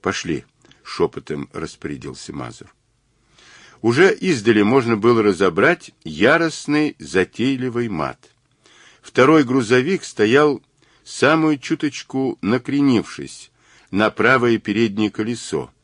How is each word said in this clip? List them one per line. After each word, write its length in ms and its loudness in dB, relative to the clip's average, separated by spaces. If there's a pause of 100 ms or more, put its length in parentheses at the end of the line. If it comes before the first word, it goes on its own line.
"Пошли", 440 -6 (380)
шёпотом 680 -6
распорядился 800 -14
Мазур. 400 -16 (1080)
Уже 320 4
издали 480 2
можно 360 2
было 260 2
разобрать 680 0 (120)
яростный, 960 0
затейливый 920 -4
мат. 400 -8 (720)
Второй 420 4
грузовик 600 0
стоял 580 2 (420)
самую 540 2
чуточку 840 -4
накренившись 1080 -2 (380)
на 200 2
правое 480 2
переднее 520 -2
колесо. 640 -8 (120)